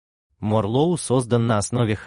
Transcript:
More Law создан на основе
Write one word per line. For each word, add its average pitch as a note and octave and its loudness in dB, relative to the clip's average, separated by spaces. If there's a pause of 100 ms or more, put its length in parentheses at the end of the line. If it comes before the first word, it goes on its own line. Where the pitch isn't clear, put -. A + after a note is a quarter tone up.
(420)
More G#2+ 0
Law C#3+ 0
создан A#2+ 0
на A2 2
основе A2 0 (120)